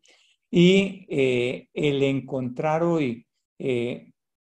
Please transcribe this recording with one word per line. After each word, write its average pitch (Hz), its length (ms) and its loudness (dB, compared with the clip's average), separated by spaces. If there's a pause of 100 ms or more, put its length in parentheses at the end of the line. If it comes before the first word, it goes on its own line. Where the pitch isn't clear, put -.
(500)
y, 190 600 4
eh, 127 640 -2
el 147 300 0
encontrar 135 800 -4
hoy, 151 440 -2 (320)
eh, 123 520 -4 (320)